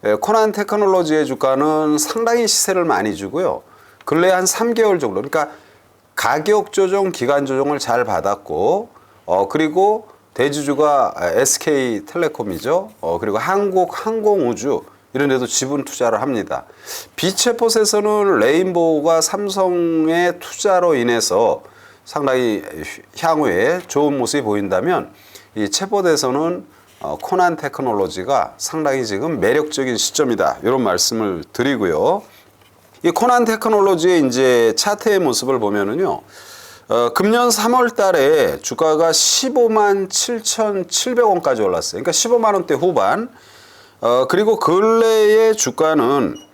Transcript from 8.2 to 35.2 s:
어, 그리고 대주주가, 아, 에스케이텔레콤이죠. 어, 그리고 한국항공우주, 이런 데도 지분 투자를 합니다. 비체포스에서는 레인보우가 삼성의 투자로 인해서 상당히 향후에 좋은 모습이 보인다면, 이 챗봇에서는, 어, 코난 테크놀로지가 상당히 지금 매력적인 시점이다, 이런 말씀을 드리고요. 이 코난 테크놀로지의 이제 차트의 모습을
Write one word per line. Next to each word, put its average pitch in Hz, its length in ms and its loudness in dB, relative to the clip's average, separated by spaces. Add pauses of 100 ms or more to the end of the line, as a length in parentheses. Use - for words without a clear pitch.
어, 95 220 2
그리고 185 600 0 (280)
대주주가, 143 800 0
아, 87 160 -2
에스케이텔레콤이죠. 131 1600 -2 (100)
어, 85 180 -2
그리고 107 200 -2
한국항공우주, 185 1400 -2 (300)
이런 139 160 0
데도 127 180 0
지분 135 360 -4
투자를 113 380 -2
합니다. 131 440 -4 (500)
비체포스에서는 208 1200 0
레인보우가 165 840 2
삼성의 175 1160 0
투자로 180 540 0
인해서 117 720 2 (420)
상당히 127 560 -2 (560)
향후에 151 680 2
좋은 143 280 0
모습이 131 280 -2
보인다면, 104 680 -2 (440)
이 107 100 -2
챗봇에서는, 170 1120 -2 (220)
어, 73 220 -8
코난 175 360 0
테크놀로지가 104 1000 -2
상당히 139 480 -4
지금 113 340 -4
매력적인 131 580 0
시점이다, 98 680 0
이런 127 180 0
말씀을 95 600 -2 (100)
드리고요. 120 680 0 (800)
이 170 80 2
코난 240 340 2
테크놀로지의 190 800 2
이제 123 500 4
차트의 202 440 0
모습을 127 400 0